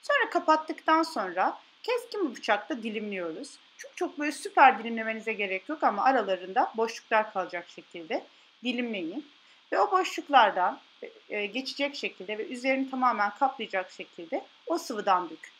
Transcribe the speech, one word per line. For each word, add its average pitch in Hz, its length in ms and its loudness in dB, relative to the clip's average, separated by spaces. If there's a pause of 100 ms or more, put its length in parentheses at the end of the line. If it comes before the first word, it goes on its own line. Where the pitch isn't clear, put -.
Sonra 523 280 0
kapattıktan 320 720 2
sonra 202 540 -2 (260)
keskin 453 460 -2
bir 226 60 -8
bıçakla 214 480 -2
dilimliyoruz. 208 720 -8 (200)
Çok - 200 -18
çok 302 220 -6
böyle 294 120 -2
süper 285 480 6
dilimlemenize 220 540 -6
gerek 190 360 -4
yok 302 140 -4
ama 214 200 2
aralarında 202 720 2
boşluklar 220 560 0
kalacak 175 360 -6
şekilde 175 540 -8 (400)
dilimleyin. 233 640 -4 (440)
Ve - 80 2
o 403 120 4
boşluklardan, 247 880 4 (500)
e, 208 160 -2
geçecek 262 500 -4
şekilde 196 420 -8
ve 220 100 -6
üzerini 262 420 0
tamamen 233 500 2
kaplayacak 214 520 -2
şekilde - 540 -8 (220)
o 330 100 0
sıvıdan 196 520 0
dökün. - 300 -16